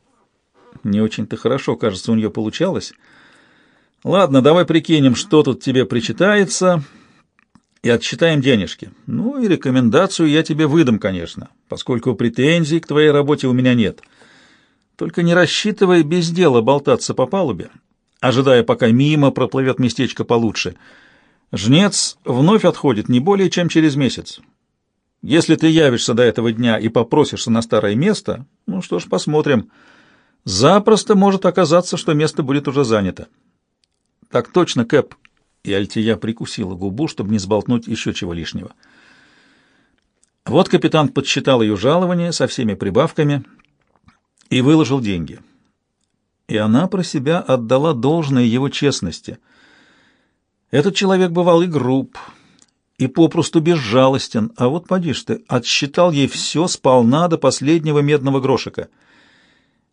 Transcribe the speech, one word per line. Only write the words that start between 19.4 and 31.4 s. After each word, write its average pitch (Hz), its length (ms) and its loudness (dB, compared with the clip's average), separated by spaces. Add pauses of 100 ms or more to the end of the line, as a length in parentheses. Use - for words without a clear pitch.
местечко 127 460 -2
получше. 110 520 -2 (760)
Жнец 143 720 0
вновь 175 400 2
отходит 127 440 0
не 123 120 2
более 190 300 0
чем 175 180 -2
через 156 280 2
месяц. - 440 -4 (880)
Если 165 300 2
ты 160 120 2
явишься 143 440 2
до 117 100 2
этого 117 300 2
дня 113 260 0
и 110 120 -4
попросишься 117 600 0
на 113 120 0
старое 107 320 -2
место, 135 500 -2 (220)
ну 185 160 -6
что 175 160 -6
ж, - 80 -10
посмотрим. 151 640 -2 (760)
Запросто 196 680 2
может 190 320 2